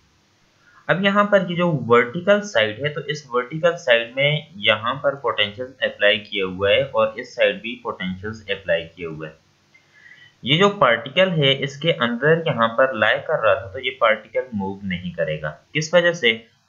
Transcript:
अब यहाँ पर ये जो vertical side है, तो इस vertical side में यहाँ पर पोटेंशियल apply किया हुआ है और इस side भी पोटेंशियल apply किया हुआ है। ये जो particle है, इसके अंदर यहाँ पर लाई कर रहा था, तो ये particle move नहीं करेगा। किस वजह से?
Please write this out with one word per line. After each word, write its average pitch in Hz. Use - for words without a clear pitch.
अब 170
यहाँ 202
पर 196
ये 175
जो 175
vertical 139
side 110
है, 151
तो -
इस -
vertical 156
side 117
में 147
यहाँ 107
पर 139
पोटेंशियल 110
apply 104
किया 104
हुआ 95
है 120
और 110
इस 127
side 101
भी 117
पोटेंशियल 98
apply 85
किया 82
हुआ 78
है। 76
ये 135
जो 196
particle 143
है, 147
इसके 139
अंदर 139
यहाँ 117
पर 131
लाई 110
कर -
रहा 107
था, -
तो 131
ये 127
particle 117
move 98
नहीं 90
करेगा। 78
किस 156
वजह 175
से? 113